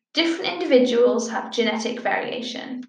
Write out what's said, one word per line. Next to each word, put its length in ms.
different 400
individuals 800
have 220
genetic 480
variation, 880